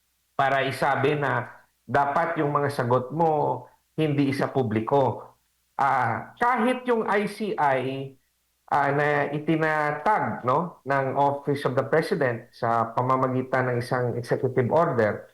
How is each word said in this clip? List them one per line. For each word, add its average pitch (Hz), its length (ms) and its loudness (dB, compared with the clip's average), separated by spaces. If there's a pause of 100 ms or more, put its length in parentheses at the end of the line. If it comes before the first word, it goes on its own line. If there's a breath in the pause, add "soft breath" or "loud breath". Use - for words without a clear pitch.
(360)
para 135 320 0
isabi 139 480 0
na 127 320 -2 (400)
dapat 143 520 0
yung 147 120 0
mga 143 200 2
sagot 127 440 0
mo 147 480 0 (320 loud breath)
hindi 143 320 0
isa 131 240 -2
publiko. 113 840 0 (440)
Ah, 123 560 0
kahit 247 480 0
yung 233 240 0
I 202 240 0
C 208 240 -6
I, 135 560 -2 (600)
ah, 143 200 2
na 147 400 2
itinatag, 156 1120 0
no, 151 400 -2
ng 135 320 0
Office 143 480 0
of 131 160 0
the 131 80 2
President 151 640 0
sa 117 400 0
pamamagitan 131 800 0
ng 120 80 -2
isang 120 400 -2
executive 127 520 0
order 117 640 0